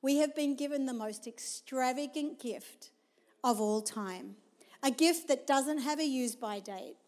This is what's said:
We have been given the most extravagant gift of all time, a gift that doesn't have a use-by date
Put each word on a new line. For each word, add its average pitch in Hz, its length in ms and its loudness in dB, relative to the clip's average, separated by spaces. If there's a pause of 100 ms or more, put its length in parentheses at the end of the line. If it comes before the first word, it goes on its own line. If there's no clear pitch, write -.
We 277 160 4
have 294 180 4
been 285 200 0
given 285 300 -2
the 254 80 -2
most 214 340 -6
extravagant 269 1120 -4
gift - 520 -10 (520)
of 226 180 4
all 214 200 2
time, 196 540 -8 (480)
a 277 80 4
gift 330 360 4
that 285 200 2
doesn't 277 320 4
have 285 200 0
a 311 60 0
use-by 233 540 -2
date 196 380 -12 (100)